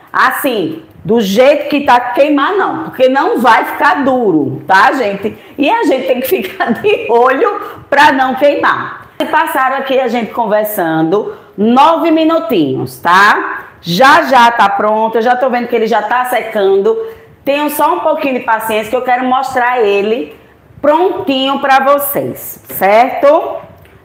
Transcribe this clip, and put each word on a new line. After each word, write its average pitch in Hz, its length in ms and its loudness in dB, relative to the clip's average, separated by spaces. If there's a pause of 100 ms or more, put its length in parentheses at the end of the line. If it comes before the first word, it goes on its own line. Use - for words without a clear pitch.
(100)
Assim, 220 720 -2 (220)
do 226 160 2
jeito 254 480 2
que 285 140 -2
tá 247 180 4
queimar 285 540 0
não, - 300 -2
porque - 220 0
não 302 320 0
vai 240 280 2
ficar 285 360 -2
duro, 185 640 0
tá, 202 260 4
gente? 208 440 -4 (220)
E 277 100 0
a 466 160 0
gente 269 220 0
tem 247 160 0
que - 60 -8
<laughs> 370 140 0
ficar - 300 -6
de - 380 -2
olho 262 500 2 (300)
pra 285 220 4
não 262 220 0
queimar. 285 640 -2 (340)
Passaram 294 460 0
aqui 269 220 -2
a 254 100 0
gente 226 240 -4
conversando 196 1040 -2 (200)
nove 285 540 2
minutinhos, 262 880 -2
tá? 208 640 2 (160)
Já 262 420 4
já 247 280 4
tá 208 180 2
pronto, 214 500 0
eu 226 40 2
já 247 140 2
tô 254 140 -2
vendo 240 180 -4
que 240 80 -2
ele 226 100 0
já 220 160 0
tá 254 240 -2
secando. 220 720 0 (480)
Tenham 285 240 -2
só 302 260 0
um 349 60 -4
pouquinho 302 340 -2
de 240 60 -2
paciência 220 500 -4
que 254 60 -2
eu 247 60 -2
quero 254 220 -2
mostrar 254 560 0
ele 214 560 -2 (440)
prontinho 277 800 0
pra 269 200 2
vocês, 262 880 -2
certo? 247 880 2 (480)